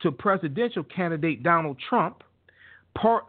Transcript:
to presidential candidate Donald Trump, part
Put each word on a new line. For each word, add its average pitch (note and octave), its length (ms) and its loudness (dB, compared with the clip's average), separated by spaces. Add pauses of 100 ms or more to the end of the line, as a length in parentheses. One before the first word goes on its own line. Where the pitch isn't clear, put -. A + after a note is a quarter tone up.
to E3 100 2
presidential F#3+ 720 -2
candidate D#3+ 600 -2
Donald E3 360 2
Trump, - 440 -2 (680)
part A3+ 360 2